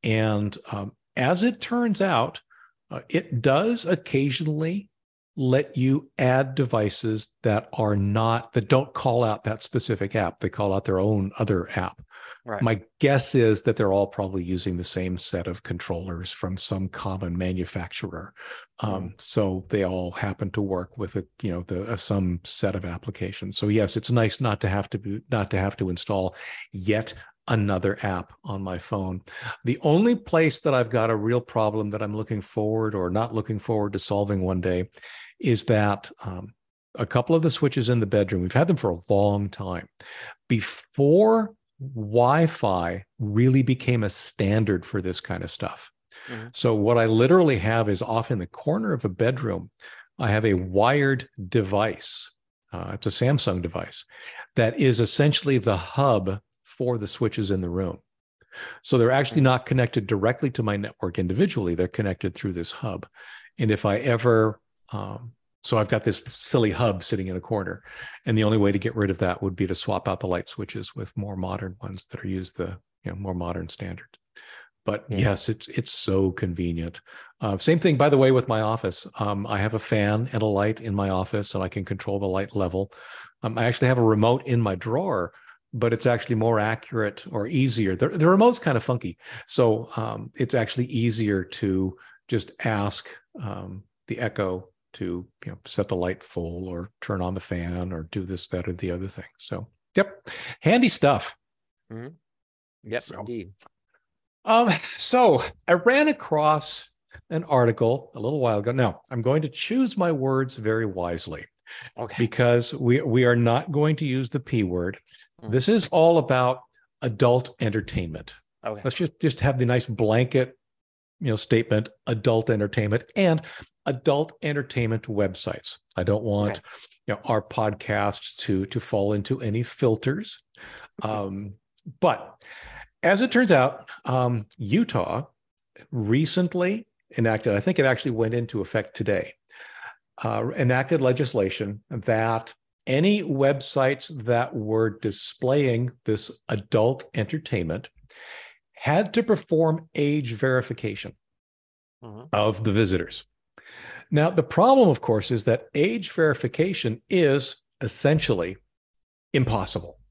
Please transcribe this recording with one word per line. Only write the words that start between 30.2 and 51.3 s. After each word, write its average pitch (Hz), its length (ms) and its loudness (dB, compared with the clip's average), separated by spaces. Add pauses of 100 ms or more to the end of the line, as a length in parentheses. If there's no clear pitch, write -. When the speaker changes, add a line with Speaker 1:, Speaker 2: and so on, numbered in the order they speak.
Speaker 1:
that 143 140 0
I've 120 160 2
got 113 200 2
a 110 60 2
real 113 240 0
problem 107 500 -2
that 104 120 -6
I'm 104 140 -6
looking 107 240 -4
forward 107 540 -2
or 92 160 -2
not 113 240 -2
looking 107 260 -2
forward 104 320 -2
to 98 80 -4
solving 101 420 0
one 92 180 0
day 90 280 0 (500)
is 117 260 0
that, 104 460 0 (140)
um, 95 300 -10 (420)
a 117 100 -2
couple 143 300 2
of 160 60 4
the 160 80 4
switches 131 380 0
in 120 120 4
the 107 60 0
bedroom, 98 360 2
we've 90 100 -2
had 151 160 4
them 180 80 4
for 101 140 0
a 87 220 -2
long 101 380 2
time. 90 360 -8 (600)
Before 196 1080 2 (400)
Wi-Fi 107 1120 2 (140)
really 123 440 4
became 123 400 0
a 104 80 -2
standard 101 720 0
for 98 180 -4
this 90 180 -4
kind 87 240 -8
of 85 60 -10
stuff. - 400 -10 (380)
Speaker 2:
Mm-hmm. 113 260 -12
Speaker 1:
So - 200 2
what 107 240 4
I 113 80 4
literally 135 520 6
have 110 300 2
is 98 140 0
off 113 280 -2
in 120 80 -2
the 90 80 -4
corner 196 460 -4
of 131 120 -4
a 110 60 0
bedroom, 113 600 -2 (480)
I 113 120 0
have 107 160 2
a 101 80 4
wired 123 760 2 (200)